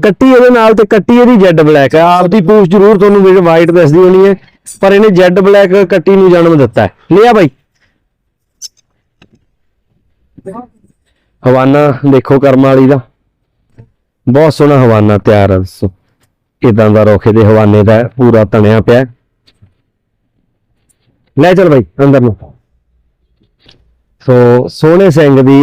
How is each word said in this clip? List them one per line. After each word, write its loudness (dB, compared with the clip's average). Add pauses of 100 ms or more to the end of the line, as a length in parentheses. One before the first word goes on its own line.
ਕੱਟੀ -2
ਇਹਦੇ 2
ਨਾਲ 0
ਤੇ 0
ਕੱਟੀ -2
ਇਹਦੀ 2
ਜੈਡ 0
ਬਲੈਕ 0
ਹੈ। 0
ਆਪਦੀ 0
ਪੂਛ 0
ਜ਼ਰੂਰ 2
ਤੁਹਾਨੂੰ 0
ਵੀਡੀਓ 2
ਵਾਈਟ 0
ਦਿਸਦੀ 0
ਹੋਣੀ 2
ਹੈ, 0 (460)
ਪਰ 0
ਇਹਨੇ 2
ਜੈਡ 0
ਬਲੈਕ 0 (160)
ਕੱਟੀ -2
ਨੂੰ 2
ਜਨਮ 0
ਦਿੱਤਾ -2
ਹੈ। -4 (220)
ਲਿਆ 2
ਬਾਈ। 0 (4000)
ਹਵਾਨਾ -2 (180)
ਦੇਖੋ 0
ਕਰਮ 0
ਵਾਲੀ 0
ਦਾ, -2 (1300)
ਬਹੁਤ 0
ਸੋਹਣਾ 0
ਹਵਾਨਾ 0
ਤਿਆਰ 0
ਹੈ -2
ਦੋਸਤੋ। -8 (760)
ਕਿੱਦਾਂ 0
ਦਾ 2
ਰੁੱਖ 0
ਇਹਦੇ 0
ਹਵਾਨੇ 2
ਦਾ 0 (140)
ਪੂਰਾ 0
ਤਣਿਆ -2
ਪਿਆ। 0 (2250)
ਲੈ 0
ਚੱਲ 0
ਬਾਈ 0 (200)
ਅੰਦਰ 2
ਨੂੰ। -2 (1900)
ਸੋ 0
ਸੋਹਣੇ -2
ਸਿੰਘ 0
ਦੀ 2